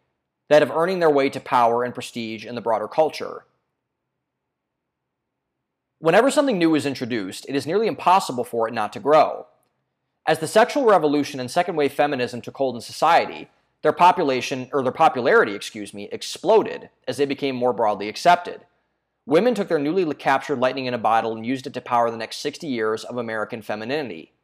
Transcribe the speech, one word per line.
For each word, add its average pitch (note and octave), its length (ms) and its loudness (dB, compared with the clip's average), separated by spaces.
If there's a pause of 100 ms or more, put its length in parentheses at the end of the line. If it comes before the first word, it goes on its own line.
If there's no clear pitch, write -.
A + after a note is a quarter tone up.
(480)
that D3 140 8
of C3 80 0
earning E3+ 280 0
their E3 120 4
way C#3 200 4
to C3+ 100 -8
power A#2+ 420 2
and B2 120 -6
prestige A2 500 -10
in A#2+ 100 -12
the A#2+ 60 -8
broader G#2+ 280 -2
culture. G2+ 560 -2 (2500)
Whenever G3 320 4
something C#4 280 2
new E3 160 4
is C#3+ 120 0
introduced, A#2 640 -6
it C3+ 60 -6
is C3+ 120 -2
nearly G3+ 200 0
impossible E3+ 580 0
for A2+ 240 -2
it A#2+ 60 -8
not G#2+ 180 -4
to A2 80 -14
grow. G2+ 460 2 (800)
As D#3+ 120 2
the D#3 80 -6
sexual A#3+ 380 4
revolution D3 560 2
and B2 100 -8
second F3+ 260 -2
wave C#3+ 160 0
feminism B2 480 -2
took - 160 -16
hold B2+ 180 -2
in A#2 60 -12
society, A2 680 0 (340)
their D#3 100 2
population, C#3 800 2
or C#3+ 100 0
their B2 100 0
popularity, D3 640 2
excuse G#2 400 -12
me, G#2 180 -12
exploded A#2 800 0 (180)
as B2+ 80 -6
they C#3+ 80 0
became C3+ 320 -4
more B2 160 0
broadly G#2 360 -2
accepted. E3+ 520 0 (640)
Women G#3 280 2
took G3+ 140 -4
their E3 100 0
newly D#3 360 -2
captured C#3 440 -2
lightning B2+ 280 -2
in B2 80 -4
a A#2+ 40 -2
bottle A2+ 380 0
and A2+ 100 -10
used C3 200 -4
it C3+ 80 -12
to B2+ 60 -8
power A#2+ 300 0
the A#2 60 -8
next A2+ 220 -10
sixty D3+ 280 -8
years A2 380 -4
of A#2+ 120 -12
American A2+ 460 -6
femininity. A2 680 -8 (120)